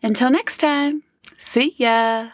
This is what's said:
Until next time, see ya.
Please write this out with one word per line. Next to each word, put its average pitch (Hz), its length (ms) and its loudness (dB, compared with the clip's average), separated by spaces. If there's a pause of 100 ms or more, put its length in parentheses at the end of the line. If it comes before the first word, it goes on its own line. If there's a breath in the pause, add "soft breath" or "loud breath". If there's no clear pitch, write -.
Until 233 300 0
next 349 280 0
time, 294 440 0 (360)
see 277 380 0
ya. 226 580 0